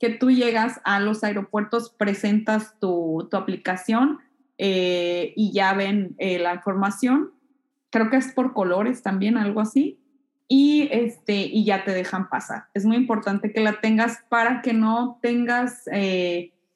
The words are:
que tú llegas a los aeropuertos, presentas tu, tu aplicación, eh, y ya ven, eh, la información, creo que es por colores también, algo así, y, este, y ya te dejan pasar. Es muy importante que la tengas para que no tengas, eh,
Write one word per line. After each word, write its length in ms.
que 80
tú 220
llegas 540
a 140
los 240
aeropuertos, 680
presentas 880
tu, 500
tu 60
aplicación, 840
eh, 800
y 160
ya 220
ven, 420
eh, 220
la 160
información, 800
creo 200
que 60
es 160
por 220
colores 500
también, 340
algo 220
así, 400
y, 420
este, 440
y 300
ya 200
te 80
dejan 360
pasar. 360
Es 100
muy 120
importante 560
que 80
la 200
tengas 380
para 340
que 100
no 500
tengas, 720
eh, 600